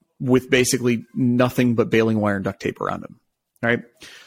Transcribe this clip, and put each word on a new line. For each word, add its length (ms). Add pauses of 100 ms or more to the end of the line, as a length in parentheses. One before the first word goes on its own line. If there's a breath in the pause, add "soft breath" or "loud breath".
(200)
with 320
basically 540 (100)
nothing 600
but 160
baling 300
wire 160
and 80
duct 160
tape 200
around 240
him, 160 (420)
right? 200 (440 loud breath)